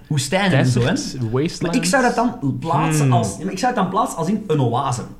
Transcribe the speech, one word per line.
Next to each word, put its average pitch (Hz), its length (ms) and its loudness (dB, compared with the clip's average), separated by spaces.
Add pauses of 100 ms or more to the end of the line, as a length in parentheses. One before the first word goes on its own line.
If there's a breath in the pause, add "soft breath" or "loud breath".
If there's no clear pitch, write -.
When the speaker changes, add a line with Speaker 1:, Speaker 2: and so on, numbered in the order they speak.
Speaker 1:
woestijnen 175 500 0
en 147 80 4
zo, 123 140 2
hè? 123 100 2
Speaker 2:
Deserts, - 240 -2 (180)
wastelands. 143 300 -2
Speaker 1:
Maar 175 140 0
ik 247 100 0
zou 254 180 4
dat 240 120 2
dan 143 440 -2
plaatsen 160 460 0
Speaker 3:
Hmm. 131 80 4
Speaker 1:
als, 110 240 0
ja, 156 60 -10
maar 196 100 -4
ik 185 60 -8
zou 247 140 0
het 214 80 0
dan 180 100 0
plaatsen 226 260 -2
als 160 120 -2
in 214 180 -2
een 151 140 2
oase. 123 400 0 (180)